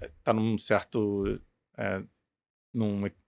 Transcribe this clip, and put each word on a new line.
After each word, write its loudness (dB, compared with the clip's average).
tá 2
num 2
certo, 0
é, -4
num 0
e-, -6